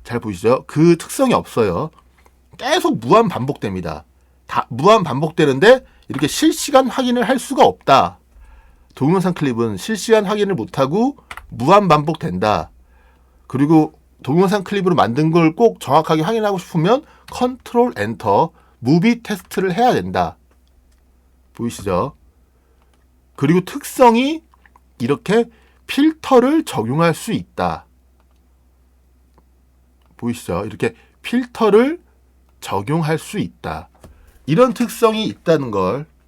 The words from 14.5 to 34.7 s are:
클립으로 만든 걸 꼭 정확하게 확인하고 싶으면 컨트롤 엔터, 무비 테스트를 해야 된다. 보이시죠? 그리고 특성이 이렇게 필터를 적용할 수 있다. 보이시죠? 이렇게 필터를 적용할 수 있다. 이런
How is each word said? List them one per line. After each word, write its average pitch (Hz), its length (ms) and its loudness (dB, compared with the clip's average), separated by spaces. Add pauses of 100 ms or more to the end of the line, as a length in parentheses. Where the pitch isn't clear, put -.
클립으로 185 320 -2
만든 120 360 2
걸 165 240 2
꼭 233 240 2
정확하게 156 420 0
확인하고 208 380 -2
싶으면 180 440 -2 (280)
컨트롤 247 680 -4
엔터, 110 540 0 (280)
무비 175 440 2
테스트를 190 500 -6
해야 233 200 2
된다. 92 440 -2 (1160)
보이시죠? 104 640 -4 (1200)
그리고 180 300 0
특성이 269 800 0 (560)
이렇게 220 460 0 (420)
필터를 285 760 2
적용할 147 500 -2
수 - 200 -8
있다. 87 520 -6 (2250)
보이시죠? 117 480 -6
이렇게 110 280 -6 (280)
필터를 240 800 2 (640)
적용할 151 580 -4
수 - 180 -12
있다. 85 520 -10 (580)
이런 226 260 2